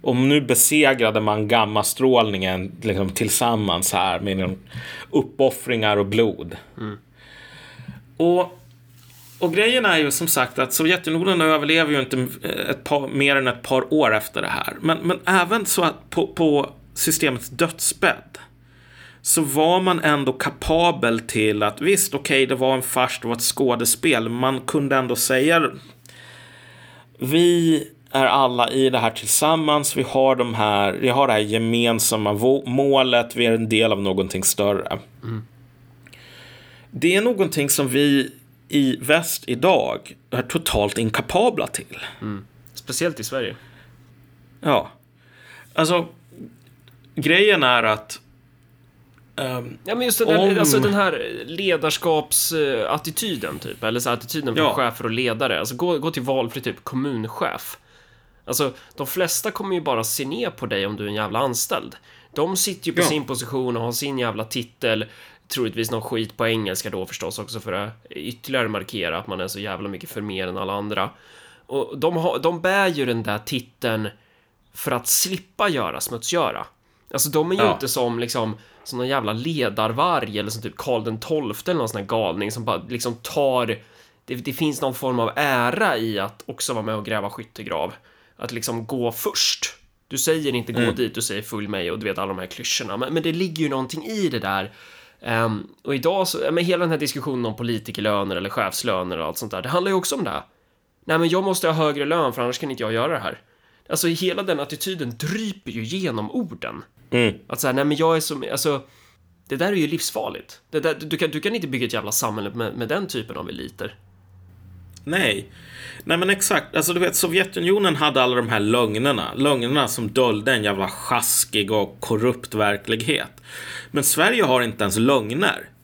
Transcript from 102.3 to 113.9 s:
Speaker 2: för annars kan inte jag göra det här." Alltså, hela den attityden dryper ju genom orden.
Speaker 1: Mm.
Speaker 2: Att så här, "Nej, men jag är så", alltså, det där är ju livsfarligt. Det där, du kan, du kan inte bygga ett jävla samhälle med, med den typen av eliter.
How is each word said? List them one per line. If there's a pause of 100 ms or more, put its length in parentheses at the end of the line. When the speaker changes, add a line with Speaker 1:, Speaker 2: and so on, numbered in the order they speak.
Speaker 2:
för
annars
kan
inte
jag
göra
det
här." (480)
Alltså,
hela
den
attityden
dryper
ju
genom
orden. (280)
Speaker 1:
Mm. (140)
Speaker 2:
Att
så
här,
"Nej,
men
jag
är
så",
alltså, (680)
det
där
är
ju
livsfarligt. (100)
Det
där,
du
kan,
du
kan
inte
bygga
ett
jävla
samhälle
med,
med
den
typen
av
eliter. (1080)